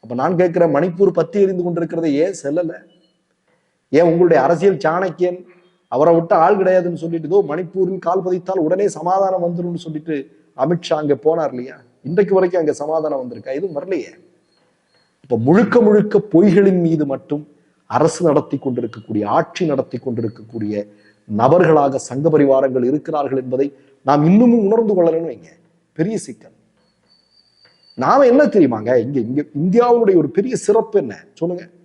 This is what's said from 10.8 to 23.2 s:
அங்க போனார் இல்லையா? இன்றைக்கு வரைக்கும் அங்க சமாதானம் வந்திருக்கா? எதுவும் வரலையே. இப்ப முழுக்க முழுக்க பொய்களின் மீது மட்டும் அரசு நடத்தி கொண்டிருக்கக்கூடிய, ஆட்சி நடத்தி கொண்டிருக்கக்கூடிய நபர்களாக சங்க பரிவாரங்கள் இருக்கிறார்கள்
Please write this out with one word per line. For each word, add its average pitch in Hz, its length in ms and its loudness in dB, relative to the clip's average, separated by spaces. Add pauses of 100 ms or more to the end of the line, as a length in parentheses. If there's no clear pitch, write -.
அங்க 147 120 0 (100)
போனார் 156 300 0
இல்லையா? 127 220 -12 (320)
இன்றைக்கு 185 280 0
வரைக்கும் 180 260 2
அங்க 147 200 0
சமாதானம் 151 400 -4
வந்திருக்கா? 123 360 -12
எதுவும் 170 200 -8
வரலையே. 139 340 -6 (1120)
இப்ப 120 120 -2 (100)
முழுக்க 208 400 4
முழுக்க 208 320 2 (160)
பொய்களின் 185 520 4
மீது 160 260 0
மட்டும் 147 300 -8 (540)
அரசு 160 320 0
நடத்தி - 360 0
கொண்டிருக்கக்கூடிய, 117 600 -6 (120)
ஆட்சி 175 340 -4
நடத்தி 135 280 -4
கொண்டிருக்கக்கூடிய 110 840 -8 (560)
நபர்களாக 143 680 2
சங்க 139 260 -2
பரிவாரங்கள் 135 560 2
இருக்கிறார்கள் 143 520 -4